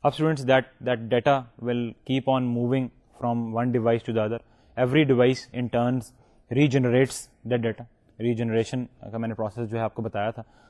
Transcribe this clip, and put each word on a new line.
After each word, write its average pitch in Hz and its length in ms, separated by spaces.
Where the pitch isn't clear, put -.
اب 147 100
اسٹوڈنٹس، 151 380
that، 131 380
that 117 140
data 127 380
will 120 240
keep 131 500
on 127 200
moving 123 300
from 120 140
one 123 120
device 117 400
to 113 100
the 107 80
other۔ 117 120
Every 147 200
device 127 520
in 123 160
turns 120 260
regenerates 131 720
that 120 120
data۔ 117 320
ریجنریشن 113 680
کا - 320
میں 113 100
نے 113 60
پروسیس 107 380
جو 113 60
ہے 113 60
آپ 110 100
کو - 80
بتایا 107 300
تھا، 113 120